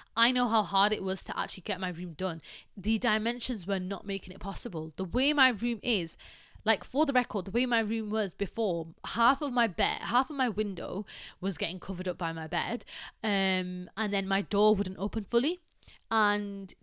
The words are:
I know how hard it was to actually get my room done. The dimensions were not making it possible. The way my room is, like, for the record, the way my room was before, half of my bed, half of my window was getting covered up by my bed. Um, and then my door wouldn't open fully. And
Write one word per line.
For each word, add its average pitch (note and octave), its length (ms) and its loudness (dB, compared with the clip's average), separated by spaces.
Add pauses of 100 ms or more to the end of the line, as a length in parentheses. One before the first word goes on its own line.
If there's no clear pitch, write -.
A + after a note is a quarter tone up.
(180)
I A#3 140 6
know B3 160 4
how G#3+ 160 4
hard G3 300 4
it G3 100 -2
was F#3+ 220 -2
to - 140 -4
actually F3+ 220 -6
get - 180 -4
my F#3 100 -2
room F3 240 -8
done. E3 280 -4 (340)
The G#3+ 220 2
dimensions A3 680 0
were F#3+ 120 0
not F#3 280 -6
making G3 260 -6
it - 60 -14
possible. F3 560 -6
The F#3+ 100 -2
way C4 280 2
my C4+ 160 6
room A#3 340 -2
is, F#3 340 0 (480)
like, G#3 180 2
for C#4+ 220 2
the B3 80 2
record, A3+ 320 0
the F#3+ 60 -8
way B3 160 0
my A#3 140 2
room A3 280 -2
was G#3 240 -2
before, F3+ 540 -2 (180)
half A#3 380 4
of C4+ 100 -2
my A#3+ 140 4
bed, F#3+ 340 0
half B3 300 0
of C#4+ 40 -8
my B3+ 140 2
window G3+ 560 -4 (340)
was F#3 180 -4
getting F3 220 -4
covered F3+ 280 -6
up F3+ 100 -2
by E3 160 -2
my D#3+ 140 -6
bed. E3 360 -2 (400)
Um, F#3 720 0
and G#3 160 -2
then G3 160 0
my G3 140 2
door G#3 340 6
wouldn't F#3 220 0
open G#3 260 -2
fully. C#4 360 2 (540)
And G#3 680 2